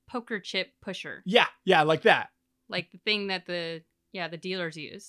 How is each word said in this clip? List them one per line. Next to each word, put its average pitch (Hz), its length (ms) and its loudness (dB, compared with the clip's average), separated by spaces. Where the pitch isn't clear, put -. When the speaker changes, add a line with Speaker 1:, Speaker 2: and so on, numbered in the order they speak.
Speaker 1:
poker 233 300 -8
chip - 320 -6
pusher. 151 420 -12
Speaker 2:
Yeah, 202 220 4
yeah, 175 180 6
like 156 200 2
that. 151 280 4
Speaker 1:
Like 180 220 -6
the 185 80 -20
thing 208 300 -2
that 185 180 -6
the, 165 360 -6
yeah, 180 140 -6
the 160 100 -10
dealers 175 400 -6
use. 156 320 -14